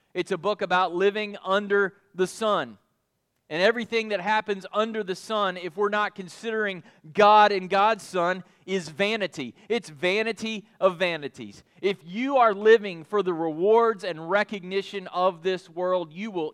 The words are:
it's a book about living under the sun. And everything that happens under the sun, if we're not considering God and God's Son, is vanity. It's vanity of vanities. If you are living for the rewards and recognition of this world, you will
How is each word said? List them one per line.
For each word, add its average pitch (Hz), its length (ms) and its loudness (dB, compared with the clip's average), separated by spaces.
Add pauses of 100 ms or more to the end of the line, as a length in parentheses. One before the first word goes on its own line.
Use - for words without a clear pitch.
(140)
it's 180 180 -4
a 185 60 -2
book 202 240 -2
about 180 340 0
living 202 480 0
under 202 520 0 (200)
the 180 120 0
sun. 170 500 -2 (720)
And 160 120 -2
everything 226 480 0
that 196 120 -2
happens 208 500 -2
under 220 320 -2
the 185 120 -6
sun, 196 420 -4
if 175 180 -10
we're 202 140 0
not 208 260 -2
considering 196 680 -6 (300)
God 208 400 8
and 185 180 -4
God's 202 360 2
Son, 180 400 -2 (200)
is 185 220 -2
vanity. 180 680 -4 (140)
It's 220 220 -2
vanity 214 760 -2 (140)
of 180 180 2
vanities. 143 680 -6 (180)
If 190 240 0
you 247 320 -2
are 226 160 6
living 202 500 4
for 202 180 -2
the 180 120 0
rewards 190 720 2
and 165 240 -8
recognition 196 800 -4
of 180 360 -2
this 185 260 -4
world, 175 440 -2
you 208 180 -10
will 165 220 -6